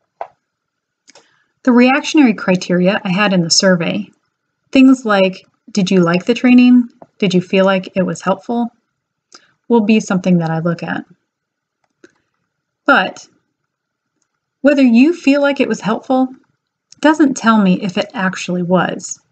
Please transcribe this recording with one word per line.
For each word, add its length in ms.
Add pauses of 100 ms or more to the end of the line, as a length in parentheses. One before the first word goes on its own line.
(1600)
The 80
reactionary 640
criteria 680
I 60
had 240
in 80
the 80
survey, 600 (600)
things 320
like, 440 (240)
"Did 180
you 120
like 240
the 100
training? 540 (280)
Did 160
you 80
feel 240
like 300
it 80
was 180
helpful?" 500 (960)
will 140
be 180
something 380
that 140
I 80
look 240
at. 220 (1800)
But 420 (1300)
whether 220
you 280
feel 300
like 180
it 80
was 140
helpful 540 (640)
doesn't 360
tell 220
me 240
if 160
it 160
actually 480
was. 580 (120)